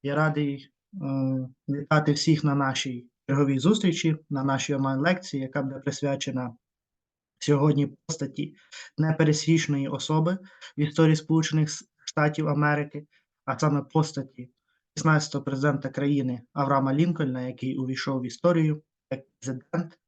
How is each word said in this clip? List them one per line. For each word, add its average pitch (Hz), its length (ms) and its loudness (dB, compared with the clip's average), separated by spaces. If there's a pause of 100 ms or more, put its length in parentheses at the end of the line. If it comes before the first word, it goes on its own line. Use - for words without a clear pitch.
Я 143 120 -2
радий, 147 560 0 (240)
е, 135 540 -2 (200)
вітати 147 440 2
всіх 151 320 2
на 143 100 2
нашій 131 520 -2 (220)
черговій 139 300 2
зустрічі, 165 580 2 (140)
на 135 140 -2
нашій 139 300 0
онлайн-лекції, 135 680 -2
яка 135 200 -4
буде 135 180 -6
присвячена 135 760 -4 (840)
сьогодні 143 480 4 (200)
постаті - 500 -8 (420)
непересічної 156 920 2
особи 160 500 0 (400)
в - 20 -4
історії 160 360 4
Сполучених 156 520 2
С-, - 160 -12 (200)
Штатів 151 440 0
Америки, 147 580 0 (380)
а 135 140 -4
саме 143 240 2
постаті 139 680 -4 (460)
шістнадцятого 156 480 0
президента 143 440 -2
країни 139 540 -2 (100)
Авраама 135 420 0
Лінкольна, 147 480 0
який 131 340 -8
увійшов 131 440 -4
в 123 60 -6
історію 156 560 0 (280)
як 135 100 -6 (200)
президент 139 680 -8